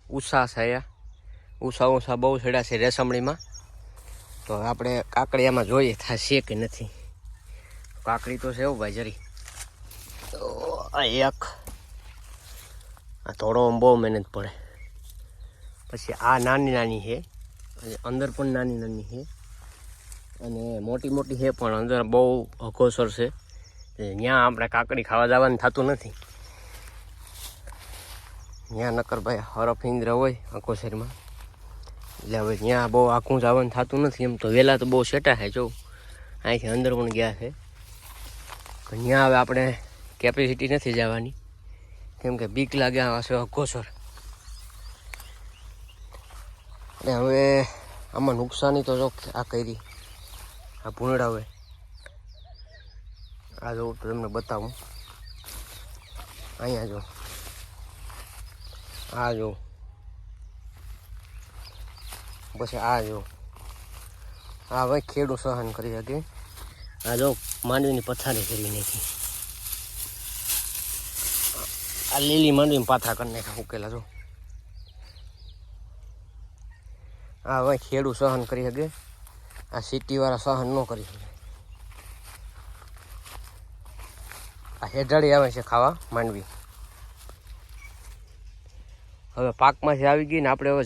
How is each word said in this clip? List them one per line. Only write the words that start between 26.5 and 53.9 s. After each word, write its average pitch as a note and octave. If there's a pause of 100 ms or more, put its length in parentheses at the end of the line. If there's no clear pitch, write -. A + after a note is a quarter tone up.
ન્યા A#2
નકર A#2
ભાઈ A2+ (100)
હરફિંદ્ર A#2 (100)
હોય C3 (200)
અઘોસરમાં. A2 (1080)
એટલે A2
હવે G#2+ (120)
ન્યા A#2+
બહુ B2 (140)
આખું B2+
જવાનું A#2+
થતું B2+
નથી. B2+
એમ A#2+
તો A2
વહેલા C3
તો B2
બહુ B2+
સેટા C#3+
છે G2+
જો. B2 (720)
અહીંથી A#2
અંદર B2+
પણ A#2
ગયા A2+
છે. A#2+ (1400)
પણ A2+
ન્યા C3+
હવે C3
આપણે B2+ (540)
કેપેસિટી B2+
નથી B2+
જવાની. A2+ (840)
કેમ B2+
કે A#2 (100)
બીક C3
લાગે B2+
આ A#2+
છે B2+
અઘોસર. B2 (3250)
અને C3
હવે C3 (720)
આમાં C3
નુકસાની C#3
તો C3
જો C3+ (320)
આ B2
કરી. A#2 (1080)
આ A2
ભૂંડા B2
હોય. G#2+ (2250)
આ A#2
જો A#2 (180)